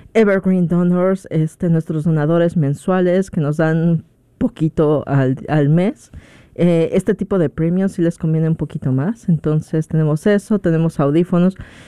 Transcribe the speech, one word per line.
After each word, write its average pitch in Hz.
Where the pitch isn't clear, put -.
Evergreen 190
Donors, 180
este, 160
nuestros 160
donadores 165
mensuales 180
que 175
nos 147
dan 165
poquito 156
al, 131
al 147
mes. 175
Eh, 165
este 175
tipo 196
de 151
premios 180
sí 170
les 170
conviene 160
un 160
poquito 147
más. 143
Entonces 156
tenemos 156
eso, 202
tenemos 165
audífonos. 175